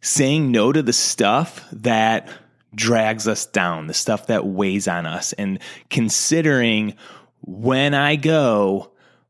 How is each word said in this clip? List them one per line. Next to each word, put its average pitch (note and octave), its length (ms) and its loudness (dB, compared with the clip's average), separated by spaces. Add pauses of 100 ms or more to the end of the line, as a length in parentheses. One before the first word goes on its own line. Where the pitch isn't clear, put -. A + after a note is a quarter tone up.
saying C#3+ 500 0
no A#2 180 4
to D3+ 120 2
the B2 100 0
stuff - 800 0
that A2 560 0 (460)
drags A2 520 0
us G#2+ 200 -2
down, E2+ 420 -2
the D#2 60 -6
stuff - 340 -4
that A2 180 0
weighs G2 400 -2
on F2 180 -4
us, E2 280 -6
and F#2+ 260 -6 (320)
considering, A#2 1040 2 (460)
"When C3 520 0
I C#3+ 220 2
go, A#2+ 800 2 (380)